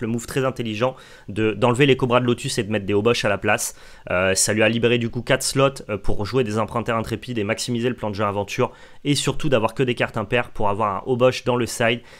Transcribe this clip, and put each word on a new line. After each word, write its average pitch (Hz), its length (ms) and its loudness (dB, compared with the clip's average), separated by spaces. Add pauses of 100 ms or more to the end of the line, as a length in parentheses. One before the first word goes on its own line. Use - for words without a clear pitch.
le 117 60 -4
move 117 200 -4
très 135 160 -2
intelligent 123 540 -2 (320)
de, 110 240 0
d'enlever 120 320 4
les 131 100 6
Cobras 123 240 2
de 123 60 2
Lotus 120 320 -2
et 120 60 0
de 95 60 -8
mettre 104 160 -2
des 98 80 -2
Obosh 107 300 2
à 113 60 0
la 98 80 0
place. 107 360 -2 (380)
Euh, 95 240 2
ça - 160 0
lui 107 100 2
a 110 60 6
libéré 117 300 2
du 117 120 -2
coup 120 120 -8
quatre 131 220 0
slots, 135 260 2 (180)
euh, 107 100 -4
pour 107 280 2
jouer 120 180 2
des 107 160 -2
Emprunteurs 113 380 -2
Intrépides 113 400 -6
et 104 80 -2
maximiser 117 420 -2
le 123 80 -4
plan 110 140 -6
de 101 60 -6
jeu 104 100 -2
aventure, 101 480 -2 (320)
et 147 100 2
surtout - 320 0
d'avoir 113 260 2
que 139 100 0
des 123 120 0
cartes 120 220 -4
impaires 120 400 -2
pour 104 120 2
avoir 101 280 0
un - 80 -8
Obosh 127 380 2
dans 127 120 0
le 123 120 0
side 120 340 0 (180)